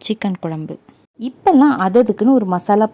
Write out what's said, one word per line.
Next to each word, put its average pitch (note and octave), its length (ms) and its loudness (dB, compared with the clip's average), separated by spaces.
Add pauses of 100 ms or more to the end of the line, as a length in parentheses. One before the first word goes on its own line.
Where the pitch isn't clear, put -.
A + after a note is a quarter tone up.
சிக்கன் G3+ 360 -6
குழம்பு. D#3+ 320 -10 (540)
இப்பெல்லாம் C#4+ 440 2 (120)
அததுக்குன்னு G#3+ 540 2
ஒரு G#3+ 140 -2
மசாலா G3+ 420 0